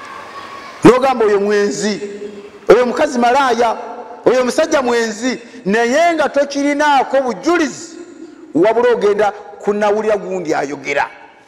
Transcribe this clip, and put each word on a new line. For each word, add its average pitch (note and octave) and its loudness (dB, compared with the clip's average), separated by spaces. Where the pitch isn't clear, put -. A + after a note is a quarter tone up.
N'ogamba B3+ 6
oyo G#3 2
mwenzi, G3+ -2
oyo B3 6
mukazi C#4 -2
malaaya, A#3+ 2
oyo B3 4
musajja D4+ 0
mwenzi, A#3 -2
naye A#3+ 2
nga D4 0
tokirinaako C#4+ 0
bujulizi, C4 -4
wabula A3+ 4
ogenda G3+ 0
kunawulira G#3 0
gundi F3+ -6
ayogera. C#3+ -4